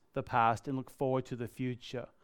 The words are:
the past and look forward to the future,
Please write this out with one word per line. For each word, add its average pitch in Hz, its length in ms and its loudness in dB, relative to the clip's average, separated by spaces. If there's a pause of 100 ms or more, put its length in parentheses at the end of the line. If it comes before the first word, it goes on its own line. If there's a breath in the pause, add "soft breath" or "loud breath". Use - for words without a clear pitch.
(140)
the 135 100 -2
past 117 440 4
and 135 80 -2
look 131 140 -6
forward 131 380 0
to 131 80 -6
the 120 120 -6
future, 123 600 -6 (160)